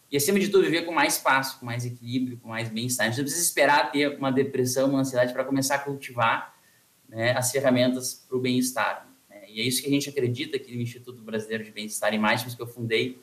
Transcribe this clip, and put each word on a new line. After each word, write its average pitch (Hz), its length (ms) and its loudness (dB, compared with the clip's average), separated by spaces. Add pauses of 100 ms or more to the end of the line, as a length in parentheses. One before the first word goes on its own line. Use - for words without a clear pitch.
e, 143 60 0
acima 196 240 2
de 185 80 2
tudo, 190 160 6
viver 165 200 2
com 170 100 -4
mais 147 240 2
paz, 135 340 2
com - 140 -14
mais 120 200 -4
equilíbrio, 123 520 -4
com 113 100 -20
mais 113 220 -6
bem-estar. 123 380 -2
A - 20 2
gente - 80 -2
não 143 80 0
precisa 165 180 -2
esperar 143 480 4
ter 143 260 0
uma 135 140 0
depressão, 131 580 2
uma 135 120 2
ansiedade 123 320 0
pra 131 100 0
começar 135 320 0
a 139 40 0
cultivar, 123 760 -2 (540)
né, 117 220 0
as 127 200 0
ferramentas 127 720 2
pro 127 140 -4
bem-estar, 123 680 0 (200)
né? 101 200 -20
E 110 100 -10
é 117 60 0
isso 127 160 0
que 143 80 -4
a - 20 2
gente 139 180 2
acredita 139 460 -2
aqui 123 180 -8
no 120 80 -4
Instituto 117 400 -10
Brasileiro 110 440 -6
de - 60 -18
Bem-Estar 107 420 -4
e 107 40 0
Mindfulness, 120 380 0
que - 60 -12
eu 117 60 -10
fundei, 117 560 -2